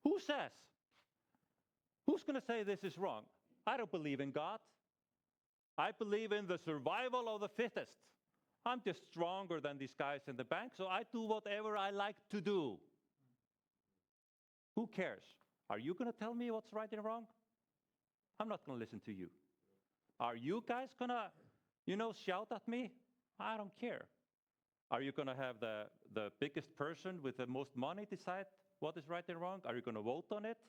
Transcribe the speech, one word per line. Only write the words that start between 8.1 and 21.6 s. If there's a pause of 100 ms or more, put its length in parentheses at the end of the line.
I'm
just (100)
stronger
than
these
guys
in
the
bank,
so
I (100)
do
whatever
I
like (140)
to
do. (2000)
Who
cares? (460)
Are
you
gonna
tell
me
what's
right
and
wrong? (1120)
I'm
not
gonna
listen
to
you. (920)
Are
you
guys (100)
gonna, (560)